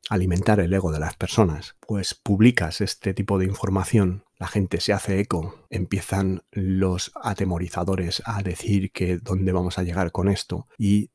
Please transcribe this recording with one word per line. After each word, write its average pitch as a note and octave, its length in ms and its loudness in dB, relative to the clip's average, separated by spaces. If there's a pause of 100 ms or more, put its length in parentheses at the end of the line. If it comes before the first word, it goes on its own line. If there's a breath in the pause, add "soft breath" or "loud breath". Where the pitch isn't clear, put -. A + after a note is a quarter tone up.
alimentar F#2+ 520 2
el E2+ 120 2
ego F#2 200 2
de D#2 80 -2
las - 160 -4
personas. F2 600 0 (100)
Pues G2+ 280 -4
publicas G#2 680 2
este G2 320 -2
tipo G2+ 260 0
de F#2 80 2
información, F#2+ 760 0 (140)
la F#2 80 -6
gente F#2 340 0
se - 120 0
hace F#2+ 260 0
eco, F2+ 500 -4
empiezan F#2+ 840 -2
los F#2+ 580 0 (100)
atemorizadores F2+ 1040 -2
a G#2 180 -6
decir F#2+ 500 0
que F2+ 260 -2
dónde F#2+ 320 0
vamos F2+ 280 0
a F#2 40 0
llegar F2 300 -2
con F#2 160 0
esto - 400 -2 (100)
y G#2 360 2